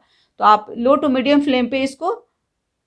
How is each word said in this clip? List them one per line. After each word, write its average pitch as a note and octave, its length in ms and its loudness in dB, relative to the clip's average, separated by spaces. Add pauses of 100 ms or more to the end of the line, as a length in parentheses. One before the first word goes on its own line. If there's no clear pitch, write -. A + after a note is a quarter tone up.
(380)
तो G3+ 60 -2
आप G#3 260 4
लो B3 260 0
to D4 140 -2
मीडियम C4 300 0
फ्लेम B3+ 260 0
पे C4 160 -4
इसको E4 460 -6 (580)